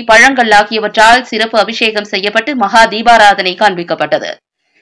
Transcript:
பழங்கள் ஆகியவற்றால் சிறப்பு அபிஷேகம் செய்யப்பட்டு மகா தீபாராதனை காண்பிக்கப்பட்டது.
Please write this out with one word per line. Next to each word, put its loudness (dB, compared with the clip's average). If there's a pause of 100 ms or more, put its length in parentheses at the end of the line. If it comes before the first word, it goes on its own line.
பழங்கள் 2
ஆகியவற்றால் 0
சிறப்பு -4
அபிஷேகம் -4
செய்யப்பட்டு -4
மகா 2
தீபாராதனை 2
காண்பிக்கப்பட்டது. -4 (500)